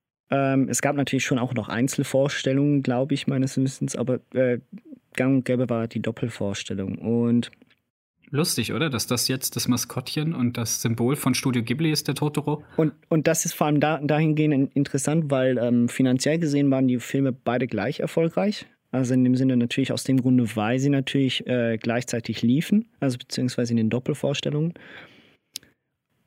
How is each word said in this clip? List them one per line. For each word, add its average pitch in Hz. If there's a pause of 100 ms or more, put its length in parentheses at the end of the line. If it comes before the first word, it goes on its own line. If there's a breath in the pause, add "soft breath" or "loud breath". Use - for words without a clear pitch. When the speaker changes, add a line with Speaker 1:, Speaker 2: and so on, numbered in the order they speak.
(300)
Speaker 1:
Ähm, 135
es 120
gab 143
natürlich 135
schon 135
auch 123
noch 107
Einzelvorstellungen, 135
glaub 131
ich, 139
meines 135
Wissens, 135
aber, 123 (120)
äh, 123 (560)
gang 131
und 123
gäbe 123
war 113
die 113
Doppelvorstellung. 98
Und 117 (800)
Speaker 2:
Lustig, 139
oder? 151
Dass 110
das -
jetzt 135
das -
Maskottchen 156
und 120
das 113
Symbol 117
von 131
Studio 123
Ghibli 139
ist, -
der 143
Totoro. 147 (120)
Speaker 1:
Und, 160 (160)
und 160
das 160
ist -
vor 156
allem 147
da, 147
dahingehend 151
in-, 135
interessant, 147
weil, 131
ähm, 120
finanziell 131
gesehen 143
waren 131
die 123
Filme 135
beide 127
gleich 110
erfolgreich. 165 (240)
Also 127
in 127
dem 127
Sinne 131
natürlich 120
aus 110
dem 131
Grunde, 123
weil 113
sie 139
natürlich, 139
äh, 117
gleichzeitig 117
liefen, 156 (100)
also 127
beziehungsweise 123
in 117
den 110
Doppelvorstellungen, 143 (1500 loud breath)